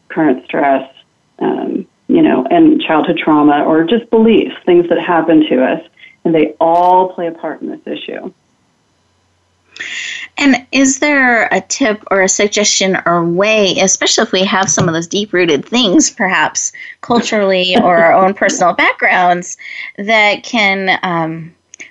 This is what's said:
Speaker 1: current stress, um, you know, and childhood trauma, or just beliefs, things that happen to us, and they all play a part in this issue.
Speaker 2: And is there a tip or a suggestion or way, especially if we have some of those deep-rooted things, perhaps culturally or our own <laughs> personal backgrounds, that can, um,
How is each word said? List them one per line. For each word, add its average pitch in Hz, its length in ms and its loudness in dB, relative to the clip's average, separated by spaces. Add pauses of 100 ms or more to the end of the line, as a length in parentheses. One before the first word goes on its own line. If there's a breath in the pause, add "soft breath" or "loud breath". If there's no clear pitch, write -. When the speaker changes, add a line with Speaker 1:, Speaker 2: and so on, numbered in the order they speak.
Speaker 1:
current 151 380 -2
stress, 139 440 -2 (500)
um, - 460 -4 (220)
you - 140 4
know, 131 280 2
and 165 300 4
childhood 160 420 0
trauma, 147 420 2
or 160 200 2
just 226 240 -2
beliefs, 220 460 2 (100)
things 175 240 4
that 170 100 0
happen 165 520 2
to 127 120 2
us, 165 200 -2 (420 loud breath)
and 170 100 0
they 151 240 0
all 180 540 2
play 175 140 -6
a 165 60 -6
part 160 280 -10
in - 80 -10
this 151 180 -12
issue. - 460 -12 (2000 loud breath)
Speaker 2:
And 277 340 0
is 269 300 0
there 254 520 2
a 185 80 0
tip 214 500 -4
or 190 120 2
a 190 60 2
suggestion 202 680 0 (100)
or 170 180 0
way, 196 560 0
especially 240 420 0
if 220 100 -2
we 185 120 0
have 196 260 0
some - 180 0
of 160 60 -2
those 165 140 -4
deep-rooted 180 580 -2
things, 247 440 2
perhaps 185 640 -4 (280 loud breath)
culturally 196 760 0
or 175 200 2
our 165 160 4
own 190 220 2
<laughs> - 80 -4
personal 185 300 2
backgrounds, 180 840 0 (420 loud breath)
that 208 460 0
can, 196 580 -2
um, 165 520 -6 (360 loud breath)